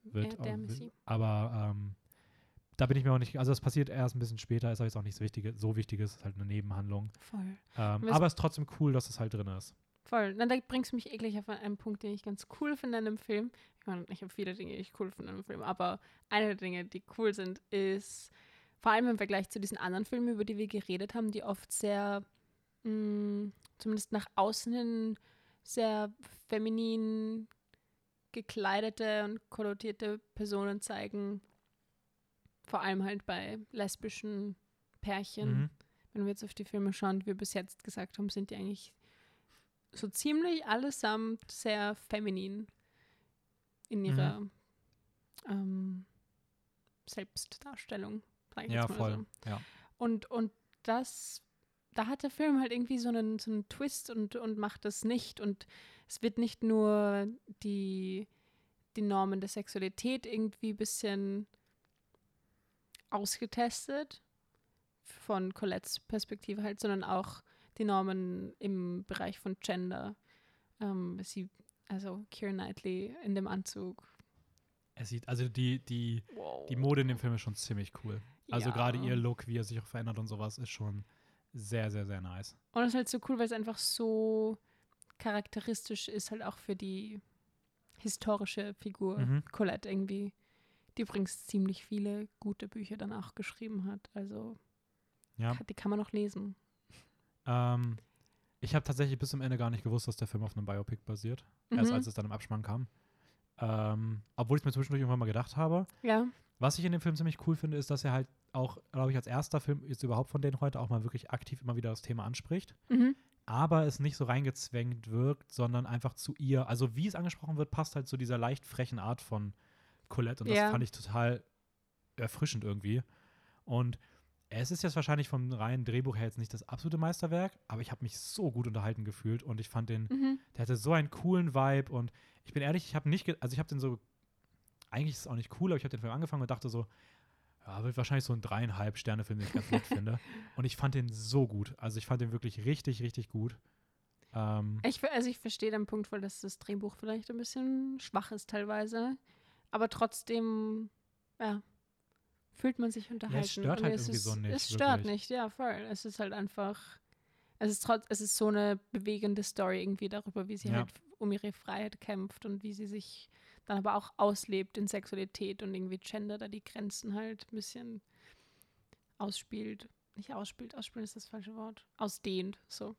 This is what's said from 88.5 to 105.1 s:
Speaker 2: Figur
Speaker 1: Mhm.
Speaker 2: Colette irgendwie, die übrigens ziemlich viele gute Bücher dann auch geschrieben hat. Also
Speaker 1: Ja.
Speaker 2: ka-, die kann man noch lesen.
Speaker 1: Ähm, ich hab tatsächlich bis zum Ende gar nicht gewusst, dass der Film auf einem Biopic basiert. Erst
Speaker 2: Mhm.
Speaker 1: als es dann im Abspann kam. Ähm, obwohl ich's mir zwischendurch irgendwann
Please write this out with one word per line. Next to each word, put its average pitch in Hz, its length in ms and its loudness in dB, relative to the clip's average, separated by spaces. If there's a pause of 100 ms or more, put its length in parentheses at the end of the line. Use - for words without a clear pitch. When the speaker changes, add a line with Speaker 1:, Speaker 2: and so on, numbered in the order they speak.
Speaker 2:
Figur 196 440 -2
Speaker 1:
Mhm. 135 320 4
Speaker 2:
Colette 196 380 0
irgendwie, 196 440 -2 (640)
die 240 40 -2
übrigens 202 440 -2
ziemlich 190 400 0
viele 208 420 -2 (120)
gute 202 280 -6
Bücher 208 300 -10
dann 202 160 -6
auch 202 220 -8
geschrieben 214 500 -6
hat. 202 280 -6
Also 214 440 -8 (800)
Speaker 1:
Ja. 117 180 0
Speaker 2:
ka-, 127 80 -8
die 202 100 -10
kann - 160 -2
man 208 100 2
noch 208 120 -4
lesen. 202 440 -2 (880)
Speaker 1:
Ähm, 123 520 2 (600)
ich 123 160 0
hab 147 80 4
tatsächlich 135 340 2
bis 139 120 -2
zum 139 120 -2
Ende 127 160 2
gar 117 120 2
nicht 113 140 0
gewusst, 117 240 2
dass 110 100 -2
der 107 100 0
Film 110 160 -2
auf 104 140 -4
einem 104 80 0
Biopic 101 400 -2
basiert. 110 400 -4 (240)
Erst 233 220 6
Speaker 2:
Mhm. 247 40 2
Speaker 1:
als 254 120 2
es 104 60 -6
dann 104 120 -2
im 107 60 -4
Abspann 107 300 -4
kam. 110 260 -2 (760)
Ähm, 110 600 0 (160)
obwohl 123 200 4
ich's - 80 0
mir 135 60 4
zwischendurch 135 300 2
irgendwann 123 180 4